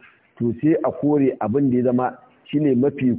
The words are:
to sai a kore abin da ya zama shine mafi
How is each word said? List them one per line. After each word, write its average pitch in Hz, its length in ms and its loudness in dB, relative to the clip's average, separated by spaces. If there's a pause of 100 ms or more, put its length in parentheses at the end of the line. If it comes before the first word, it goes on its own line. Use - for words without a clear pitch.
(360)
to 120 240 -2
sai 156 140 2 (100)
a 127 80 -2
kore 143 380 0 (100)
abin 127 300 0
da 123 80 2
ya 123 60 0
zama 123 340 -2 (260)
shine 143 300 0
mafi 131 440 0